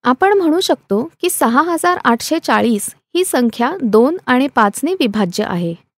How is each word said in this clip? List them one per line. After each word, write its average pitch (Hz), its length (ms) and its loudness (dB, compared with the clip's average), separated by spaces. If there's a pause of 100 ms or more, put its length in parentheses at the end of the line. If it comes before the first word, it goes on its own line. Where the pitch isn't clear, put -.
आपण 359 300 2
म्हणू 349 260 2
शकतो 269 500 -2 (120)
की 349 80 0
सहा 254 320 0
हजार 349 420 0
आठशे 247 360 0
चाळीस 220 560 -2 (200)
ही 359 100 0
संख्या 247 560 -2
दोन 240 440 2
आणि 254 220 2
पाचने 240 460 0
विभाज्य 214 500 -2
आहे. 175 540 -6